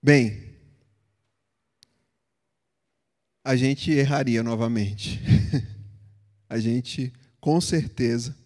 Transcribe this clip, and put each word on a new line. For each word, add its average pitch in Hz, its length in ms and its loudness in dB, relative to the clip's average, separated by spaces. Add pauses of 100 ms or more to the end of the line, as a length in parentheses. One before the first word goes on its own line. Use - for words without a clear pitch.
Bem, 127 520 2 (3000)
a 135 120 2
gente 135 340 0
erraria 139 520 2
novamente. 113 800 -4
<laughs> - 540 2 (720)
A 117 100 -6
gente, 120 540 -4 (280)
com 156 200 2
certeza 120 840 -2